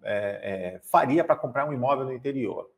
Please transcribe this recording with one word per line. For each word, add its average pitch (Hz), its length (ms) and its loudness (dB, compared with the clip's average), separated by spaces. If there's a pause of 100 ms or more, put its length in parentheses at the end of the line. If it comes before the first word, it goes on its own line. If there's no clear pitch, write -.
é, 101 800 -4
faria 160 400 4
pra 156 120 4
comprar 139 320 -2
um 147 40 -4
imóvel 131 340 0
no 131 60 -6
interior, 127 640 -4